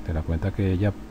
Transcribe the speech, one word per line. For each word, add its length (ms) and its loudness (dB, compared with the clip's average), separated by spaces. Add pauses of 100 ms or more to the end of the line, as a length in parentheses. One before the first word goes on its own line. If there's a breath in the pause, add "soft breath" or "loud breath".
de 80 -2
la 80 0
cuenta 300 0
que 200 2
ella 220 2 (180)